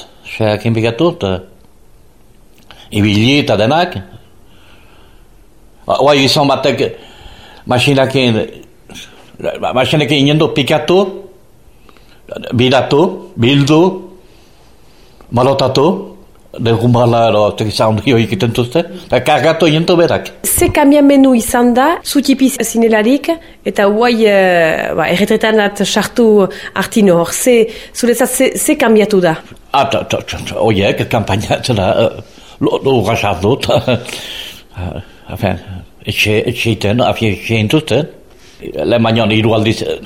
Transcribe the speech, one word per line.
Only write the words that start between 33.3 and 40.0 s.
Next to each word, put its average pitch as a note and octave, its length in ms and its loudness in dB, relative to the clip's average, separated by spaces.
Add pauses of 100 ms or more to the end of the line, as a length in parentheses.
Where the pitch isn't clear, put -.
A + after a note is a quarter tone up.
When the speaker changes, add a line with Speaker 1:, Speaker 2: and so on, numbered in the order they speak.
Speaker 1:
eta, C#3 320 -2
<laughs> A#2+ 140 0 (760)
eh, - 280 -10 (260)
afen, F#2+ 340 -4 (380)
etxe, G#2+ 460 -2
etxe - 280 -2
iten, G#2 280 -2
afen, G#2 320 0
etxe A2+ 280 -4
intuzten. D3 480 0 (480)
Lehen A2 460 -2
baino A2+ 260 2
hiru A2 240 2
aldiz, A2 300 0
eh, D#2+ 220 -6